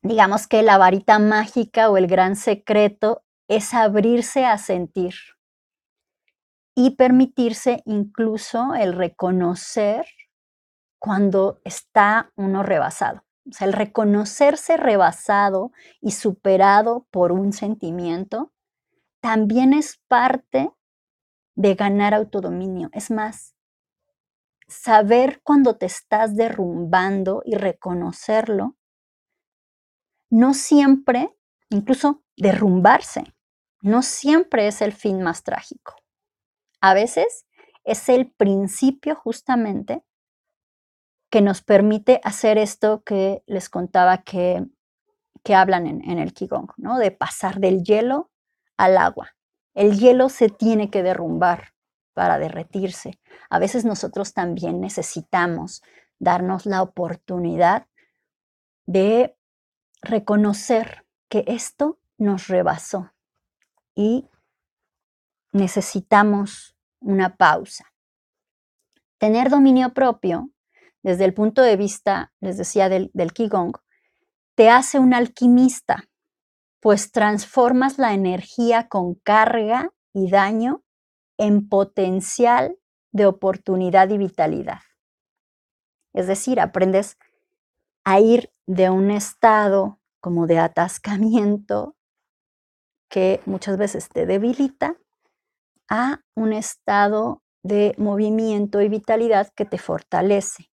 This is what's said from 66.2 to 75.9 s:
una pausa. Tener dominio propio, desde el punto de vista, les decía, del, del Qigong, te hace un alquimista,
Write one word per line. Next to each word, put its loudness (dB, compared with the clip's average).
una -2
pausa. 0
Tener 0
dominio 4
propio, -2
desde 0
el 2
punto 0
de 6
vista, -4
les -8
decía, 0
del, -2
del -4
Qigong, -4
te 8
hace 4
un 6
alquimista, 0